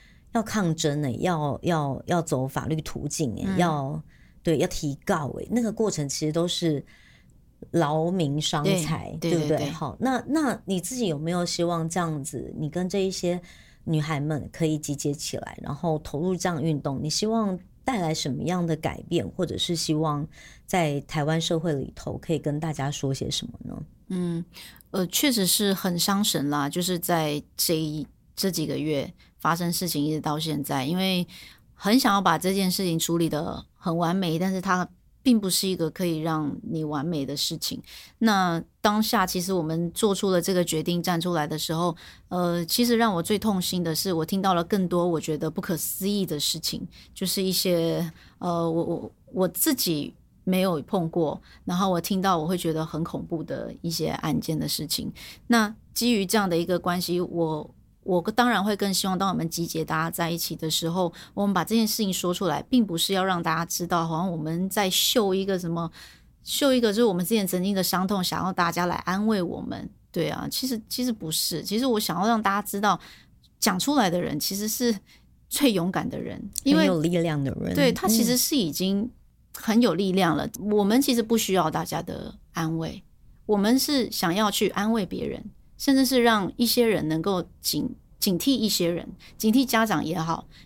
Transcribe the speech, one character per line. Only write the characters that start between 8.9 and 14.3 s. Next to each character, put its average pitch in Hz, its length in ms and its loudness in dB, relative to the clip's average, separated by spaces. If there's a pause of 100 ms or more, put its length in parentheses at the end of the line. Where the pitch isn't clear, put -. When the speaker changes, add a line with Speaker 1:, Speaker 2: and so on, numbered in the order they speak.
Speaker 2:
对， 165 100 -2
对， 170 80 4
Speaker 1:
对 156 40 2
不 151 60 0
对？ 151 80 2
Speaker 2:
对， 143 100 0
对。 - 40 -4
Speaker 1:
好， 160 300 -6
那， 254 280 0
那 277 380 0
你 185 140 0
自 214 140 -6
己 247 120 0
有 151 120 0
没 160 120 -2
有 175 160 0
希 170 180 -2
望 165 240 0
这 165 100 -4
样 156 240 -2
子， - 360 -8
你 156 100 -4
跟 180 200 -2
这 190 160 0
一 190 60 0
些 180 300 -2 (440)
女 160 160 2
孩 147 200 -2
们 147 320 -2